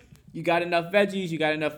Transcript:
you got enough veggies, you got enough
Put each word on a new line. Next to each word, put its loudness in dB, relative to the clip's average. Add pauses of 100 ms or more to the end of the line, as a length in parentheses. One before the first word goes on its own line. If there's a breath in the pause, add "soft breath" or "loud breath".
(320 loud breath)
you -10
got 2
enough -2
veggies, 2
you -4
got 2
enough -2